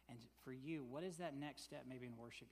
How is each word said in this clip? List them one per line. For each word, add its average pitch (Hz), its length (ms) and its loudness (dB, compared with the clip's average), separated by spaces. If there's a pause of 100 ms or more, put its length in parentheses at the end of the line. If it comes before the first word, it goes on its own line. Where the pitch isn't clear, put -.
And 120 100 -4 (240)
for 135 80 -2
you, 139 320 2
what 135 220 2
is 180 120 2
that 160 200 4
next 143 260 0
step 139 240 -4
maybe 127 200 -2
in 117 100 -2
worship 117 340 -6